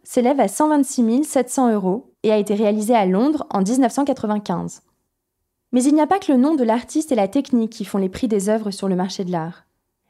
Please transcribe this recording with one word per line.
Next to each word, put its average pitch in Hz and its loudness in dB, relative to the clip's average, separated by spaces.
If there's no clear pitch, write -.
s'élève 254 0
à 214 2
cent 302 0
vingt-six 285 0
mille 240 2
sept 254 -2
cents 247 2
euros 196 -4
et 220 2
a 214 4
été 208 -2
réalisé 208 0
à 208 4
Londres 262 0
en 196 0
dix-neuf 233 2
cent 277 -2
quatre-vingt-quinze. 208 -4
Mais 247 2
il 285 4
n'y 311 4
a 302 4
pas 370 0
que 311 -2
le 262 4
nom 277 4
de 269 0
l'artiste 240 -2
et 262 2
la 196 2
technique 240 -2
qui - -10
font - -4
les 190 0
prix 190 -4
des 202 0
œuvres 220 -2
sur 196 -6
le 190 0
marché 190 -4
de 180 -6
l'art. 165 -6